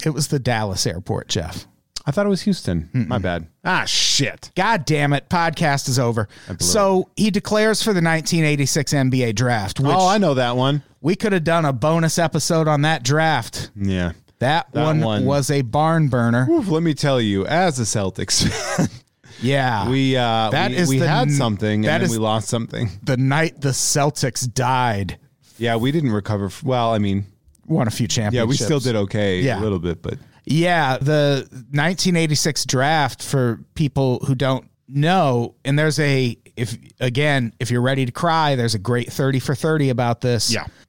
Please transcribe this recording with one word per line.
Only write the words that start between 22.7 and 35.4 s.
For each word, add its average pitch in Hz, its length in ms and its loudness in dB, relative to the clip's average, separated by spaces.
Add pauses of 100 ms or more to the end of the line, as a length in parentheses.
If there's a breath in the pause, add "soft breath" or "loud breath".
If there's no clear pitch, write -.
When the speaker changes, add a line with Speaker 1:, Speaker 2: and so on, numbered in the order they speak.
Speaker 1:
the 127 160 0
night 143 420 0
the 135 80 -2
Celtics 135 840 -2
died. 120 680 0 (400)
Speaker 2:
Yeah, 117 180 0
we 127 160 0
didn't 147 200 0
recover 101 340 -2
f-, - 160 -12
well, 123 320 0
I 110 40 2
mean, 101 280 0 (400)
Speaker 1:
Won 143 200 0
a 107 40 -2
few 120 200 -2
Speaker 2:
yeah, 117 340 0
we 120 120 0
still 131 240 0
Speaker 1:
championships. 113 40 -2
Speaker 2:
did 120 120 0
okay 101 460 0
Speaker 1:
Yeah. 120 160 0
Speaker 2:
a 104 40 -4
little 101 160 0
bit, 85 220 -4
but - 140 -8 (320 loud breath)
Speaker 1:
Yeah, 156 500 2
the 143 500 2 (240)
nineteen 170 460 0
eighty-six 156 480 0
draft, 139 580 0
for 120 380 0 (140)
people 135 460 0
who 135 140 -2
don't 131 320 -2 (220)
know, 143 640 0 (120)